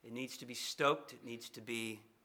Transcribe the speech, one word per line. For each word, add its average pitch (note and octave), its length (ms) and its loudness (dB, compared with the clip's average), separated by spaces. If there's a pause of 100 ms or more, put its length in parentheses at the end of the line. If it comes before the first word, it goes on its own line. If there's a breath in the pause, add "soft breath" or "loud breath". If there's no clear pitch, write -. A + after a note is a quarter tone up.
It A2+ 100 -10
needs B2 240 -2
to C3 80 -10
be A#2+ 80 -10
stoked. - 580 4
It C3 140 -14
needs A#2 240 -6
to A#2+ 120 -12
be A2+ 400 -2 (240)